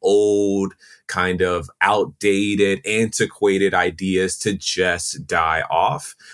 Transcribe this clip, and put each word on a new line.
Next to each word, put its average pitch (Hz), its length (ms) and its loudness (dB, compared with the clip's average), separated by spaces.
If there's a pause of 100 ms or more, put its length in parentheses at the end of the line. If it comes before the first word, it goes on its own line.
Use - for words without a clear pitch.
old, 101 720 2 (320)
kind 90 340 -2
of 90 280 0 (120)
outdated, 101 1040 0
antiquated 104 880 0
ideas 92 680 0
to 107 140 -2
just 90 720 -4
die 80 440 0
off. 107 460 -2 (180)